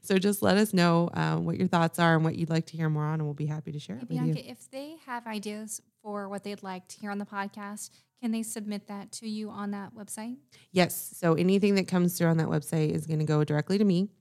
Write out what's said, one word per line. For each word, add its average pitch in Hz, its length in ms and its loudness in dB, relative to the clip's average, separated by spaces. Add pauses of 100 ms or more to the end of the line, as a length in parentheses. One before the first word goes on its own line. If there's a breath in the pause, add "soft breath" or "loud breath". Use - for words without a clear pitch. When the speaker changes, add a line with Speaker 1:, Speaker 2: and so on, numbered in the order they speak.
Speaker 1:
So 190 160 2
just 202 240 2
let 190 160 4
us 214 160 2
know, 170 400 4
uh, 160 240 0
what 170 200 -2
your 185 100 0
thoughts 165 320 2
are 170 160 6
and 160 80 4
what 160 120 0
you'd 160 140 -4
like 165 180 0
to 160 100 -14
hear 160 120 -2
more 151 140 0
on, 156 120 -2
and 156 80 -2
we'll 147 100 -4
be 151 120 -6
happy 151 260 -8
to 147 80 -10
share 185 180 -12
Speaker 2:
Hey, 262 60 -12
Speaker 1:
it 233 60 -14
with 165 80 -4
Speaker 2:
Bianca, 156 260 0
Speaker 1:
you. - 80 -18
Speaker 2:
if - 200 -20
they 285 240 -14 (100)
have 240 220 -10
ideas 214 540 -8 (200)
for 202 260 -8
what 196 160 -8
they'd 202 200 -10
like 185 260 -12
to - 100 -18
hear 208 120 -8
on 202 60 -6
the 202 80 -6
podcast, 202 680 -10 (300 soft breath)
can 233 100 -2
they 226 120 -2
submit 208 440 -8
that 202 260 -12
to 226 160 -10
you 214 200 -6
on 202 220 -8
that 202 220 -10
website? 220 440 -12 (340 soft breath)
Speaker 1:
Yes. - 460 2
So 165 160 4
anything 196 420 4
that 190 120 2
comes 175 300 2
through 170 100 2
on 165 100 4
that 160 100 2
website 156 440 0
is 156 140 -2
gonna 156 200 0
go 151 180 4
directly 151 340 0
to 214 60 4
me. 190 260 4 (120)